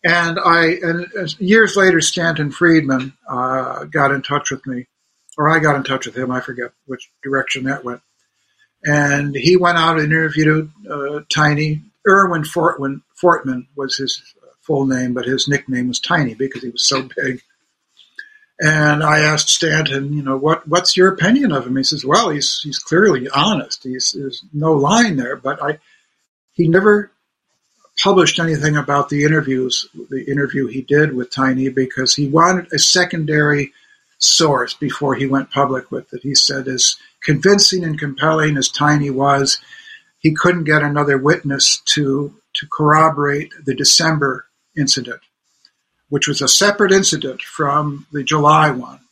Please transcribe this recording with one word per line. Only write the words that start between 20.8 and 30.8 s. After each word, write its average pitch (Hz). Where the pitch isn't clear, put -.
your 185
opinion 214
of 131
him?" 127
He 135
says, -
"Well, 208
he's, 147
he's 147
clearly 160
honest. 156
He's, 127
there's 135
no 156
lying 180
there." 131
But 139
I, 151
he 165
never 202
published 180
anything 151
about 143
the 147
interviews, 131
the 135
interview 139
he 131